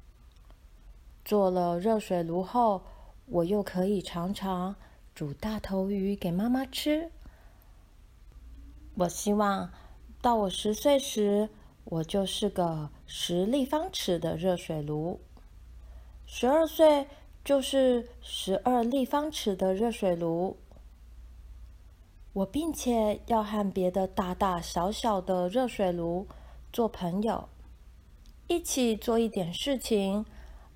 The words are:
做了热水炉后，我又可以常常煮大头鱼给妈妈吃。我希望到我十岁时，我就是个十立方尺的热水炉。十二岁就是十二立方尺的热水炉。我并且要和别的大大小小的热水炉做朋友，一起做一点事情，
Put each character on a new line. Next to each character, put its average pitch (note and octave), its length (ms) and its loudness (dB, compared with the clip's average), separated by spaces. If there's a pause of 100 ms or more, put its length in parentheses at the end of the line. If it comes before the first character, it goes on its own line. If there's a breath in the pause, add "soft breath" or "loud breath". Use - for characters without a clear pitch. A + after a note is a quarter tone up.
(1200)
做 G3+ 260 4
了 F3 300 2
热 A3 180 2
水 F#3+ 240 0
炉 E3+ 220 0
后， G#3 400 2 (440 loud breath)
我 E3+ 180 0
又 G3+ 180 0
可 F#3 220 0
以 G3 160 2
常 F3 320 -6
常 F#3+ 420 -4 (400 soft breath)
煮 C#3+ 180 -6
大 A3 240 -6
头 F#3+ 320 -2
鱼 G3+ 280 -2
给 F#3+ 120 -2
妈 F#3+ 200 0
妈 C4 160 0
吃。 D4+ 440 0 (1900 soft breath)
我 F3+ 120 2
希 - 240 -2
望 G3 400 2 (500 loud breath)
到 A#3+ 140 4
我 G#3 140 2
十 G#3 240 -2
岁 C#4 260 4
时， G#3 500 2 (360 loud breath)
我 D#3+ 180 -2
就 G3 220 0
是 G3+ 240 -2
个 E3 400 -2 (180 loud breath)
十 F3 380 0
立 C4 200 2
方 G#3+ 240 -2
尺 - 300 0
的 D#3+ 160 -2
热 F3 220 0
水 D#3+ 240 -6
炉。 D3+ 400 -4 (1040 soft breath)
十 - 200 -2
二 D#4 180 6
岁 D4+ 420 6 (360 loud breath)
就 C#4 180 4
是 B3+ 480 2 (100)
十 - 460 -4
二 B3 180 4
立 B3 220 2
方 D4 260 0
尺 G3+ 240 -2
的 F#3+ 200 2
热 A3+ 160 0
水 G3 240 0
炉。 E3+ 420 0 (1800)
我 G3 120 0
并 D4+ 280 -2
且 A3 540 0
要 A3 160 2
和 G#3 280 0
别 F3+ 200 2
的 F#3+ 160 0
大 F3+ 260 -2
大 F#3 260 0
小 F3 320 -2
小 G#3+ 300 0
的 F3+ 260 0
热 B3 200 0
水 G3 240 0
炉 F3 360 -2 (460 loud breath)
做 A3+ 160 2
朋 F#3 320 -4
友， G#3+ 260 -2 (1000)
一 F4 120 2
起 B3 360 2
做 A3+ 240 2
一 A3+ 100 4
点 F3 240 -2
事 C#4 240 -2
情， G3+ 480 0 (500 loud breath)